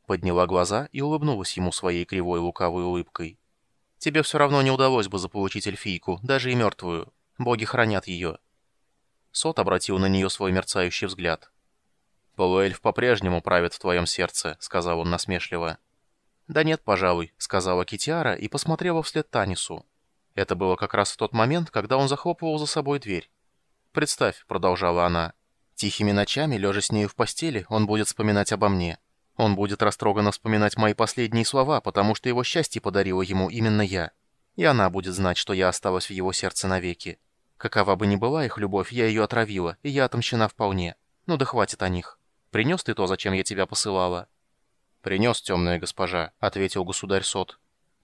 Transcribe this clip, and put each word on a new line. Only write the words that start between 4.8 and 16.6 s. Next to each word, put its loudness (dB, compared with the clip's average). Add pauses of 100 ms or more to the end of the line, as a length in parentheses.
бы -2
заполучить -4
эльфийку, -6
даже 0
и 2
мертвую. -2 (260)
Боги 0
хранят 2
ее». -4 (960)
Сот -2
обратил 0
на 2
нее 2
свой -2
мерцающий -2
взгляд. -4 (840)
«Полуэльф 2
по-прежнему 2
правит 2
в -14
твоем 0
сердце», — -4
сказал -2
он -2
насмешливо. -4 (720)
«Да 0